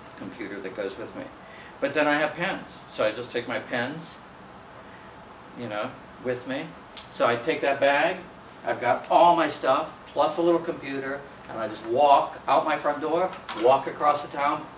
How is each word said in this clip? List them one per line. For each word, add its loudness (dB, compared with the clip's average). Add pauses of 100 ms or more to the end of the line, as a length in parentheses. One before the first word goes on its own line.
(180)
computer -10
that -12
goes -6
with -12
me. -12 (560)
But -2
then 2
I 2
have -2
pens, -8 (140)
so -2
I 0
just -10
take -6
my -6
pens, -6 (1600)
you -8
know, -6 (320)
with -4
me. -6 (480)
So 2
I 4
take -2
that 0
bag, 4 (480)
I've -4
got 0
all 8
my 2
stuff, 0 (140)
plus 0
a 2
little 4
computer, -6 (280)
and -10
I -4
just -12
walk 4 (100)
out 4
my 0
front -2
door, 0 (320)
walk 6
across 0
the -12
town, 0 (140)